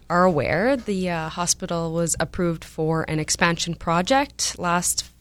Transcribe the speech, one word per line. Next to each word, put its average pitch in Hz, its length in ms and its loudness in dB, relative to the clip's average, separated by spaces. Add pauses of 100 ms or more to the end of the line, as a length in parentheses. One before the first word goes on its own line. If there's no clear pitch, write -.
are 175 160 4
aware, 185 540 4
the, 190 320 -2
uh, 160 200 -2
hospital 170 640 -2
was 170 260 0
approved 175 440 -2
for 160 460 -2
an 156 100 -2
expansion 170 540 0
project 185 840 0
last 175 440 0 (180)